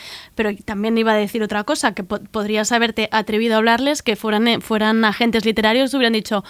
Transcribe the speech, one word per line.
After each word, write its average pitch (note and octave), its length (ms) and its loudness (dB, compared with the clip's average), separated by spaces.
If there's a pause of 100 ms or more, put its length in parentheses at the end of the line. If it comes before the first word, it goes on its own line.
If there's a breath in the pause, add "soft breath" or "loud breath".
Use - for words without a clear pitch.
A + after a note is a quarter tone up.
(360 loud breath)
Pero G#3+ 140 0 (160)
también A3 320 -2
iba A3+ 160 2
a - 20 4
decir G#3+ 280 0
otra G#3 200 -4
cosa, A3 300 0
que G3+ 100 -8
po-, G3+ 160 -6 (120)
podrías G#3+ 400 -2
haberte A3+ 400 0
atrevido A3 440 0
a - 20 4
hablarles, A#3 440 2
que G#3+ 140 0
fueran, A3 320 0
eh, A#3 140 2
fueran A3 440 0
agentes A3 400 0
literarios, A3+ 480 2
hubieran A#3+ 200 2
dicho, G#3+ 360 -2